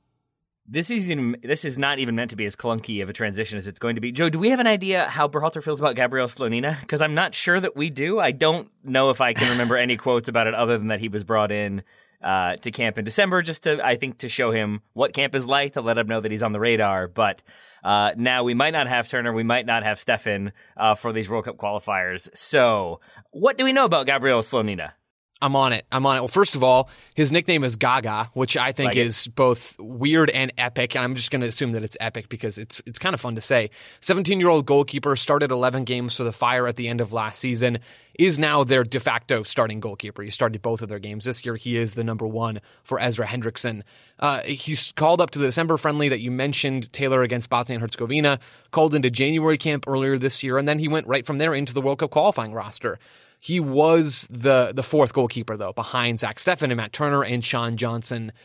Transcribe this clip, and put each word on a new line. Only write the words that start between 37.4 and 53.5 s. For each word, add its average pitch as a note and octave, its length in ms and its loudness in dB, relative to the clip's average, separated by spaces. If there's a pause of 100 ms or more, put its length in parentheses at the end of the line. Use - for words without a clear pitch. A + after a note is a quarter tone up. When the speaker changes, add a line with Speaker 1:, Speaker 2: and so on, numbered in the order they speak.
Speaker 2:
season, A#2+ 400 0 (340)
is E3 240 4
now D3 260 4
their B2+ 200 4
de A#2+ 140 -4
facto A#2 440 0
starting A2 380 -2
goalkeeper. G#2 420 -10
He G#2 80 -12
started A2 320 -2
both A#2 180 -2
of A2 80 -10
their G#2 120 -10
games G#2 260 -10
this B2 180 -4
year. A#2 120 -4
He A#2+ 200 -6
is A2+ 160 -2
the A#2 120 -4
number A2 220 -4
one A2 360 -4 (200)
for - 160 -4
Ezra A#2 280 -2
Hendrickson. A2+ 560 -6 (360)
Uh, C#3 260 0
he's C#3+ 480 -4
called E3 280 4
up F3 120 0
to D3 60 -6
the C#3 80 2
December D#3+ 300 0
friendly D3 320 0
that B2+ 120 0
you B2 100 -4
mentioned, C3 640 -2
Taylor, C3 280 2
against A#2+ 280 -2
Bosnia B2 240 0
and A2+ 80 -4
Herzegovina, C3+ 560 0 (320)
called D#3 240 4
into C3 160 2
January D#3 480 2
camp D3 300 -4
earlier C3+ 280 0
this C3 260 -2
year, C3 140 -2
and C#3+ 100 0
then D3+ 120 2
he D3+ 100 -2
went D#3 180 0
right B2 200 -2
from D3 100 -4
there D#3 160 0
into C3+ 220 -4
the C3+ 80 0
World C#3 160 0
Cup D3 140 -2
qualifying C#3+ 420 2
roster. G#2+ 440 -6 (420)
He F3 200 -2